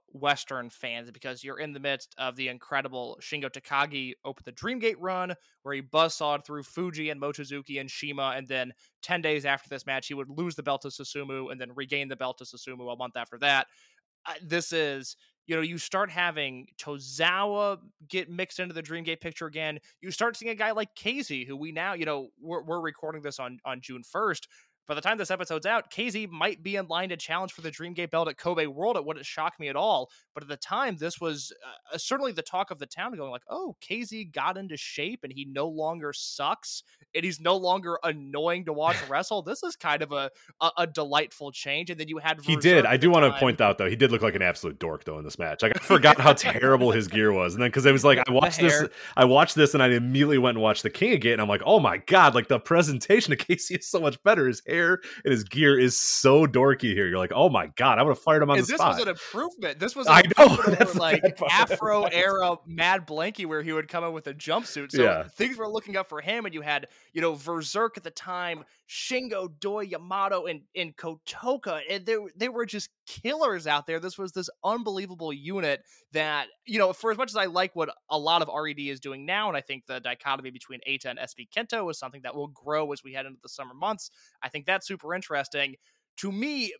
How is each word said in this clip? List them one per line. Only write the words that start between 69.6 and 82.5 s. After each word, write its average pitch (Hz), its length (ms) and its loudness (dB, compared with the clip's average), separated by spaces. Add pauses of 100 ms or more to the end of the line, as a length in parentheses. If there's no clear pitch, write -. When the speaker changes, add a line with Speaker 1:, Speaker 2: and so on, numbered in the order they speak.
Speaker 1:
Yamato, 190 640 -2
and, 160 160 -8 (140)
and 170 200 -6
Kotoka, 175 920 -6
and 190 160 -6
they, 220 120 0 (180)
they 220 120 -4
were 233 200 -6
just 208 220 -10 (180)
killers 214 580 -2
out 147 220 0
there. 160 120 -4
This 175 180 -12
was 190 140 -10
this 185 180 -8 (140)
unbelievable 190 720 -6
unit 147 480 -4 (300)
that, 151 360 -2 (180)
you 220 120 -4
know, 190 160 4
for 226 180 -4
as 208 60 -4
much 240 140 -4
as 202 40 -8
I 202 100 0
like 180 300 -2
what 160 140 -2 (200)
a 151 100 0
lot 160 240 2
of 143 60 -4
R 151 180 -4
E 147 80 -8
D 143 160 -8
is 131 80 -10
doing 139 260 -12
now, 208 220 -2
and 165 100 -2
I 139 40 -6
think 135 260 -12
the 127 120 -8
dichotomy 127 520 -6
between 127 360 -18
Eita 135 180 -6
and 123 120 -10
S - 160 -12
B 120 180 -18
Kento 220 380 -4
is 151 80 -8
something 131 240 -14
that 127 140 -12
will 147 140 -10
grow 147 440 -4